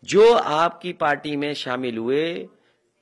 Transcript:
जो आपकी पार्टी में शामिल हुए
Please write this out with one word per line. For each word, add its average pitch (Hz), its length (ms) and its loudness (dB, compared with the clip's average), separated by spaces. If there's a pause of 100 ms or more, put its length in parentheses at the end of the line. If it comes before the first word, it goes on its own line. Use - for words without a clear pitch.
जो 220 300 6
आपकी 170 580 -2
पार्टी 147 440 -2
में 143 180 -4
शामिल 127 440 -6
हुए 160 500 -4 (540)